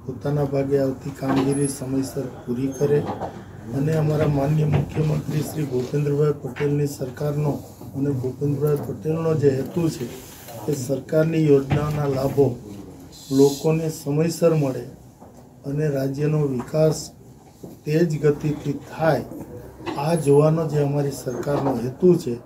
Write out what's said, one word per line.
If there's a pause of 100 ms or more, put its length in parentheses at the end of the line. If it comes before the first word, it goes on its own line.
પોતાના
ભાગે
આવતી
કામગીરી
સમયસર (160)
પૂરી
કરે (800)
અને (100)
અમારા
માનનીય
મુખ્યમંત્રી
શ્રી
ભૂપેન્દ્રભાઈ
પટેલની
સરકારનો (440)
અને (100)
ભૂપેન્દ્રભાઈ
પટેલનો
જે
હેતુ (140)
છે (580)
કે (140)
સરકારની
યોજનાઓના
લાભો (920)
લોકોને (100)
સમયસર (100)
મળે (840)
અને (120)
રાજ્યનો (140)
વિકાસ (840)
તેજ (120)
ગતિથી (140)
થાય, (800)
આ
જોવાનો (100)
જે
અમારી
સરકારનો
હેતુ (140)
છે (120)